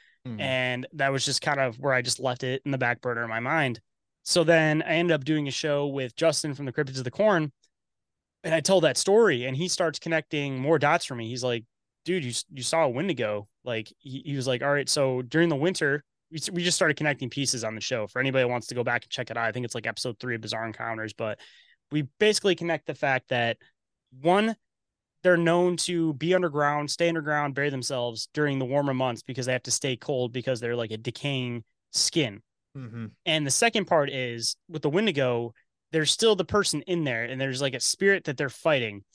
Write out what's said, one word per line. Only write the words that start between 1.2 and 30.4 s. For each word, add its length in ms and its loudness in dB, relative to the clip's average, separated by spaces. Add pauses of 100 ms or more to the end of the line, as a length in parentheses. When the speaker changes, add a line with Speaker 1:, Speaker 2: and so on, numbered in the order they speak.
Speaker 2:
just 160 -2
kind 180 0
of 200 0
where 140 0
I 80 2
just 180 -2
left 240 -2
it 200 -2
in 80 -4
the 60 0
back 240 0
burner 220 -4
of 60 -6
my 100 -4
mind. 420 0 (420)
So 200 4
then 400 6
I 120 0
ended 200 4
up 80 -2
doing 240 0
a 40 -4
show 360 -2
with 280 -6
Justin 380 2
from 120 -8
the 80 -6
Cryptids 240 -4
of 80 -4
the 60 -6
Corn, 400 4 (920)
and 100 -2
I 60 4
told 240 4
that 140 4
story, 480 4
and 100 -2
he 120 -2
starts 300 0
connecting 640 -2
more 180 4
dots 280 2
for 100 -8
me. 140 -6
He's 140 -6
like, 200 -2 (420)
"Dude, 180 -2
you 60 -4
s-, 240 -6
you 80 -12
saw 220 0
a 60 2
Wendigo." 580 -2 (160)
Like, 340 -6
he, 280 -12
he 100 -6
was 100 -2
like, 160 0
"All 100 0
right." 180 0
So 340 0
during 260 4
the 60 2
winter, 480 0 (260)
we 80 -12
s-, 140 -6
we 120 -2
just 120 2
started 220 2
connecting 320 -2
pieces 340 -4
on 100 -4
the 80 -10
show. 240 -4
For 140 -6
anybody 240 2
who 60 2
wants 180 -4
to 80 -8
go 80 0
back 200 -2
and 60 -20
check 220 -6
it 60 -6
out, 80 0
I 60 0
think 140 -4
it's, 80 -8
like, 140 -6
episode 320 -6
three 160 -4
of 60 -6
Bizarre 260 -6
Encounters, 460 -8
but 260 -6 (500)
we 140 0 (160)
basically 360 4
connect 300 -4
the 80 -6
fact 360 0
that, 280 0 (640)
one, 340 4 (680)
they're 140 6
known 400 4
to 360 0
be 220 2
underground, 560 0
stay 160 2
underground, 480 0
bury 140 0
themselves 640 -4
during 260 2
the 60 -2
warmer 280 0
months 300 -2
because 240 -6
they 60 2
have 100 -2
to 80 -6
stay 240 -2
cold 380 -2
because 260 -2